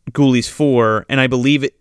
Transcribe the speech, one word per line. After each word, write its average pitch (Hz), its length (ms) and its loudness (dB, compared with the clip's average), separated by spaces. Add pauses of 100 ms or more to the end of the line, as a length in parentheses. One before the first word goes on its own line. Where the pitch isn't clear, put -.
(120)
Ghoulies 131 360 2
four, 117 640 0
and 135 100 0
I 131 60 2
believe 131 380 0
it, - 160 -8